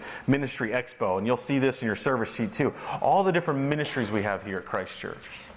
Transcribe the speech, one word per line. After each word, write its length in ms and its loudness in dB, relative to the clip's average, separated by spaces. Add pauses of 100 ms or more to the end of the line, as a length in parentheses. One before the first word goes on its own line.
(260)
ministry 440 2
expo, 480 0
and 100 0
you'll 80 6
see 240 0
this 220 2
in 40 -4
your 120 2
service 360 0
sheet 200 -2
too. 200 2 (280)
All 240 4
the 80 4
different 260 2
ministries 500 0
we 140 2
have 220 0
here 140 -4
at 60 -10
Christ 320 -4
Church. 320 -10 (280)